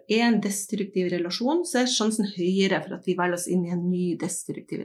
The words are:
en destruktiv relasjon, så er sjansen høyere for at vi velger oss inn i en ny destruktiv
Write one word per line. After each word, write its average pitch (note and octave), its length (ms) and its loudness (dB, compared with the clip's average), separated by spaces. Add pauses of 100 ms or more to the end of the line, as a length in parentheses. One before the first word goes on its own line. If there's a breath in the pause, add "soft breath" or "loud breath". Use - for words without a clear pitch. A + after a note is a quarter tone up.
(180)
en A#3 240 4
destruktiv G3 720 -2
relasjon, A3+ 540 0
så B3+ 160 2
er B3+ 80 0
sjansen A3 420 2
høyere F#3+ 480 2
for F#3+ 160 -8
at - 80 -18
vi F#3 140 2
velger F3 180 2
oss F3 160 -6
inn F3+ 140 2
i F3 80 -4
en F3 160 -2
ny F3+ 300 0
destruktiv - 640 -6